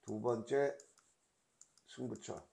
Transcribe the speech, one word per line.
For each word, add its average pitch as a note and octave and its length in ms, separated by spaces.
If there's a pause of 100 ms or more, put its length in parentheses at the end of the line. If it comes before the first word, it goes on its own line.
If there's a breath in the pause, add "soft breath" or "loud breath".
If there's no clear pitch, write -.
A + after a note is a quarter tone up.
두 G#2+ 180
번째 B2 560 (1120)
승부처. - 640